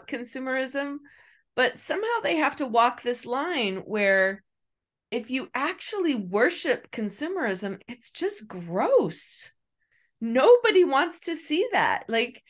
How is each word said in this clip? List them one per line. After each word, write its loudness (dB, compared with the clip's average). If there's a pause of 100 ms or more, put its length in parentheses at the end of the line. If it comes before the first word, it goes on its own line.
consumerism? -6 (580)
But 0
somehow -2
they 0
have 0
to -4
walk 2
this -4
line -2
where 2 (680)
if -6
you -4
actually -2
worship 0
consumerism, -4
it's -14
just -6
gross. -2 (720)
Nobody 6
wants 2
to -6
see -2
that. 2
Like, -2